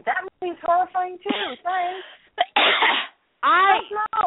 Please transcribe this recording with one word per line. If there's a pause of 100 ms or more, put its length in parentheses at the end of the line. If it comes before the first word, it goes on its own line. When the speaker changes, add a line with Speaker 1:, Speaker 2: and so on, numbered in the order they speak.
Speaker 1:
that (200)
movie's
horrifying
too.
Thanks. (320)
Speaker 2:
<coughs> (240)
I
Speaker 1:
Oh,
no.